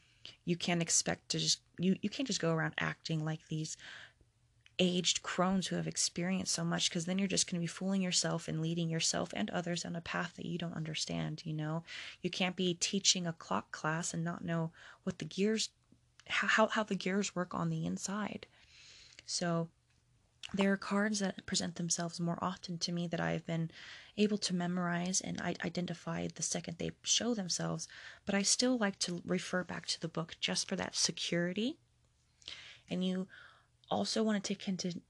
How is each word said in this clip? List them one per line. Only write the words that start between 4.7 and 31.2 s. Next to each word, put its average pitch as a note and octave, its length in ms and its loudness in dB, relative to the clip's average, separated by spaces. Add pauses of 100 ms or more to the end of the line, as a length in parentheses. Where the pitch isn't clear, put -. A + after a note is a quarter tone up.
aged F3+ 440 4
crones F#3 440 2
who F3 100 0
have E3 100 0
experienced F3+ 680 0
so E3+ 100 0
much, E3+ 260 2
'cause E3+ 140 -2
then F#3 140 0
you're G3 100 2
just F#3 180 2
gonna F3 140 -2
be E3+ 60 0
fooling F#3+ 340 0
yourself E3+ 480 0
and D#3+ 140 0
leading E3 260 0
yourself E3 460 0
and G#3 160 -2
others F3 320 -2
down F3 140 -6
a E3+ 40 -6
path E3+ 360 -4
that - 100 -8
you E3+ 100 -2
don't E3+ 160 -4
understand, D#3 720 -4
you D#3+ 80 -4
know? D#3 320 -4 (380)
You F3+ 80 -2
can't F3+ 260 -2
be F3+ 160 2
teaching F3+ 540 2
a E3 80 -2
clock - 360 -4
class E3 440 -2
and E3 100 -2
not F3 180 -4
know E3 300 -2 (300)
what F#3 160 -4
the D#3+ 80 -6
gears, G#3 420 0 (580)
h-, - 60 -10
how, - 360 6
how G#3+ 160 0
the G3+ 100 -2
gears F#3+ 420 0
work F3+ 160 -2
on E3+ 160 0
the D#3+ 160 0
inside. F#3+ 600 -4 (800)
So E3+ 420 0 (840)
there G3 200 4
are G3 40 4
cards G3+ 440 0
that F#3+ 260 -2
present F3+ 300 -2
themselves E3+ 440 -2
more E3+ 220 0
often F#3 360 -4
to F3 140 -4
me F3 160 0
that E3+ 120 0
I've E3 260 2
been E3 240 0 (480)
able G#3 200 6
to F#3 160 0
memorize F3+ 680 2
and F3 200 -4
I-, F3 240 0
identify E3+ 640 -2
the E3 140 -10
second E3+ 360 -4
they E3 120 -2 (120)
show A3+ 300 2
themselves, E3 560 -2 (380)
but G3 80 2
I G3+ 80 4
still B3 340 4
like G3+ 240 2
to F3 240 -2
refer F3+ 400 0
back E3+ 220 -8
to - 140 -2
the E3 80 -4
book E3 320 -6
just - 280 0
for G3 80 -2
that F3+ 180 -2
security. F3+ 840 0 (1120)